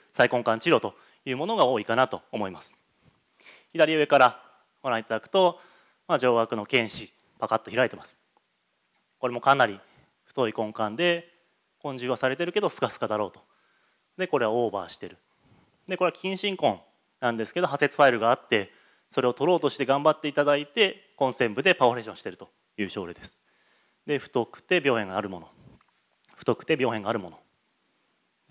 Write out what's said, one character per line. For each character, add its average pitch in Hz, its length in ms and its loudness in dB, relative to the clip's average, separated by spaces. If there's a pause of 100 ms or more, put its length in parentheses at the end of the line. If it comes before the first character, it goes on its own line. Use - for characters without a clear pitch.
(140)
再 123 180 4
根 127 80 0
幹 113 200 0
治 170 120 -2
療 123 80 6
と 104 160 -8 (300)
い 131 80 -6
う 123 40 -6
も 156 100 -6
の 226 100 -4
が 156 80 4
多 123 160 2
い - 20 -6
か 117 140 -2
な 127 100 4
と - 140 -8 (100)
思 104 160 -6
い 95 40 -10
ま 87 100 -16
す。 - 160 -20 (960)
左 160 220 4
上 147 120 2
か 139 120 6
ら 123 220 4 (400)
ご 135 80 -6
覧 117 120 0
い - 20 -8
た 117 120 -6
だ 107 40 -2
く - 80 -20
と、 185 320 2 (480)
ま 170 80 0
あ、 - 20 4
上 123 220 2
顎 113 160 -2
の 104 100 -6
犬 117 220 0
歯、 - 240 -14 (280)
パ 110 100 -4
カ 110 60 0
ッ - 20 2
と - 140 -10
開 120 160 0
い - 20 -2
て 107 80 -16
ま - 80 -18
す。 - 140 -20 (1000)
こ 127 80 -4
れ 123 60 -6
も 120 80 -8
か 135 140 4
な 131 100 4
り 98 160 -4 (420)
太 123 240 -2
い 110 100 -4
根 110 100 -4
幹 107 280 -6
で、 170 340 -2 (540)
根 131 160 -8
治 123 80 -8
は 123 80 -2
さ 131 140 0
れ 135 80 -4
て 170 80 -4
る 175 80 -6
け 208 80 -2
ど 175 80 2
ス - 100 -12
カ 123 100 0
ス - 120 -14
カ 110 80 -2
だ 107 80 -2
ろ 107 80 -2
う 85 80 -8
と。 - 80 -20 (760)
で、 180 100 -4
こ 147 120 0
れ 117 60 0
は 107 80 0
オ 120 160 0
ー - 20 -12
バ 95 160 -8
ー - 20 -14
し - 60 -14
て - 140 -14
る。 - 80 -20 (720)
で、 175 80 -6
こ 180 80 0
れ 160 60 0
は - 20 -
近 190 240 -8
親 196 180 -4
根 110 260 0 (380)
な 120 120 -2
ん 117 60 -4
で 110 80 -4
す - 80 -12
け 175 60 -4
ど、 175 80 0
破 131 100 -4
切 - 200 0
フ 151 40 6
ァ 139 60 8
イ 123 60 6
ル 113 60 -2
が 113 120 4
あ 135 40 4
っ - 120 -8
て、 101 240 0 (380)
そ 135 120 -4
れ 123 60 2
を 120 60 0
取 151 160 0
ろ 175 80 4
う - 20 0
と 143 100 0
し - 60 -8
て 139 100 -4
頑 139 180 0
張 156 80 6
っ - 80 0
て 151 100 -6
い 139 40 -6
た 147 120 2
だ 143 100 2
い 147 120 -4
て、 - 500 -2
コ 135 100 2
ン 123 60 -2
セ 120 140 0
ン 107 60 -4
部 127 100 -4
で 185 120 4
パ 131 100 2
ー 120 40 6
フ - 40 2
ォ - 20 -6
レ 120 60 -8
ー - 40 -10
シ 107 40 -14
ョ 95 40 -12
ン - 20 -20
し - 80 -18
て 98 80 -10
る 90 60 -14
と - 120 -20 (280)
い 107 60 -2
う 92 60 -4
症 95 180 -8
例 87 60 -12
で - 120 -20
す。 - 120 -20 (680)
で、 143 140 -2
太 - 260 -4
く - 180 -20
て 180 200 0
病 120 180 2
変 95 80 -6
が 95 80 -6
あ 104 40 -2
る 101 60 -4
も 90 140 -10
の。 - 80 -20 (880)
太 - 180 -2
く - 100 -16
て 156 140 0
病 117 160 -2
変 107 60 -6
が 98 80 -6
あ 113 40 0
る 110 60 -4
も 90 100 -14
の。 - 100 -20 (1120)